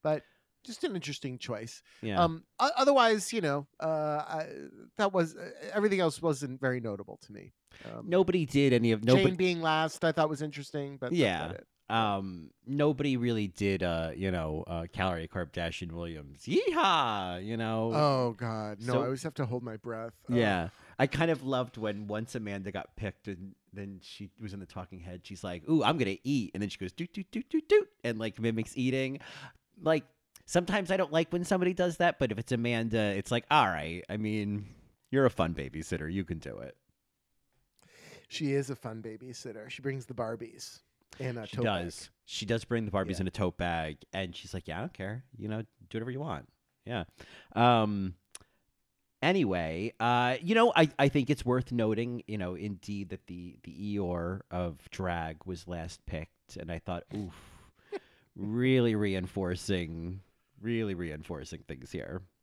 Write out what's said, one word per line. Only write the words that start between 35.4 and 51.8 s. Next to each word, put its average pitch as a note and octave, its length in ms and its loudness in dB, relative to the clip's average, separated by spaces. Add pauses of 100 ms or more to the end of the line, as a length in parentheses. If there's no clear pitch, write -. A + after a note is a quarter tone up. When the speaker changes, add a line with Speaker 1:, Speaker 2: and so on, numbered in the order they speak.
Speaker 2:
babysitter. D#2 580 -6
You F#2+ 140 -2
can E2 120 -4
do A#1 200 -10
it." C2 180 -14 (1500)
Speaker 1:
She C#3+ 240 -2
is C#3 160 0
a C3+ 80 -4
fun A2+ 260 -10
babysitter. A2 680 -12
She - 100 -14
brings C3+ 240 -4
the - 100 -14
Barbies A2+ 640 -6 (380)
in B2+ 200 -4
a A2 80 -8
Speaker 2:
She - 100 -10
Speaker 1:
tote A#2+ 80 0
Speaker 2:
does. F2 360 0
Speaker 1:
bag. - 80 -16 (180)
Speaker 2:
She - 200 -8
does A2+ 180 2
bring A2+ 200 0
the G2+ 60 -4
Barbies F#2+ 220 0
Speaker 1:
Yeah. F2+ 100 -2
Speaker 2:
in F#2 60 0
a - 20 -2
tote F2+ 260 0
bag, D#2+ 420 -2 (140)
and F#2 240 -4
she's - 160 -14
like, F#2 160 -8
"Yeah, E2 100 -4
I - 20 -4
don't D#3+ 120 -6
care. G#2+ 320 -8 (120)
You G#2 120 -8
know, A2 140 -4
do - 360 -14
whatever A#2 120 -6
you C3 100 -6
want." A2+ 280 -8 (360)
Yeah. A2+ 200 -4 (500)
Um, G#2+ 600 4 (1080)
anyway, G2 760 0
uh, B2 440 2
you F3+ 120 2
know, A3+ 220 6
I, D#3+ 220 8
I C#3 100 6
think C3+ 220 2
it's - 160 2
worth B2+ 260 2
noting, A#2 560 0